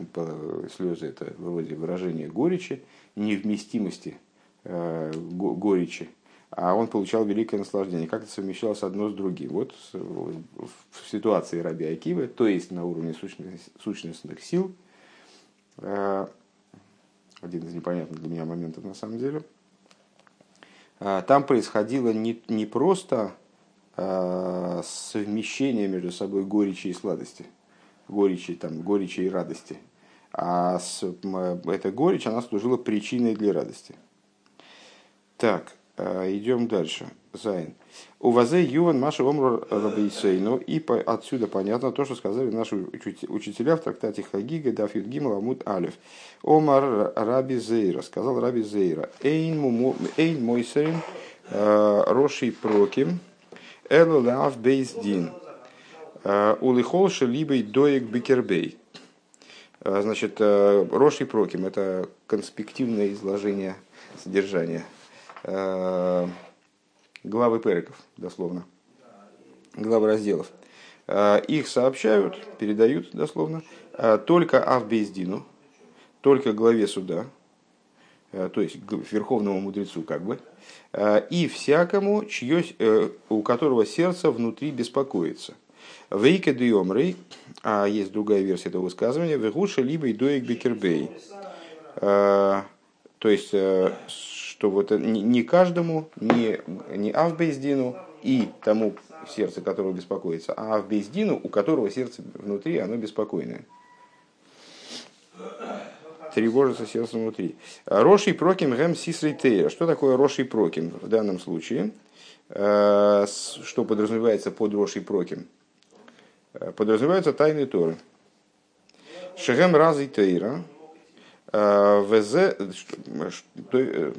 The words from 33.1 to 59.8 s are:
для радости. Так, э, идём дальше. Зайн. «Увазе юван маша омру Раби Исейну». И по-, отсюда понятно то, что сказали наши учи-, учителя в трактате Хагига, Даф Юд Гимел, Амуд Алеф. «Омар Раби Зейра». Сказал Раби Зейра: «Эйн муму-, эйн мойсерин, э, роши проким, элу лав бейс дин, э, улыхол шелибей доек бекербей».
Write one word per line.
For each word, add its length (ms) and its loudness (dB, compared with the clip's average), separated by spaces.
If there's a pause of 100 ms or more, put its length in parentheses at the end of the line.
для 160 0
радости. 440 -6 (1400)
Так, 380 0 (240)
э, 400 -4
идём 300 0
дальше. 400 -4 (260)
Зайн. 400 -6 (460)
«Увазе 440 6
юван 360 2
маша 240 0
омру 460 2
Раби 380 0
Исейну». 500 0
И 220 -4
по-, 200 0
отсюда 480 -2
понятно 440 -2
то, 140 -2
что 100 -8
сказали 360 -4
наши 240 -4
учи-, 520 -8
учителя 480 -2
в 60 -2
трактате 420 -6
Хагига, 480 -4
Даф 240 -2
Юд 100 -4
Гимел, 280 -4
Амуд 340 -6
Алеф. 280 -4 (480)
«Омар 720 4
Раби 420 0
Зейра». 440 0
Сказал 380 -4
Раби 240 0
Зейра: 460 0 (120)
«Эйн 380 0
муму-, 360 2 (220)
эйн 260 2
мойсерин, 540 0 (520)
э, 580 4
роши 440 2
проким, 680 2 (680)
элу 320 8
лав 360 2
бейс 360 2
дин, 380 0 (920)
э, 380 4
улыхол 480 4
шелибей 540 0
доек 400 4
бекербей». 760 0 (1040)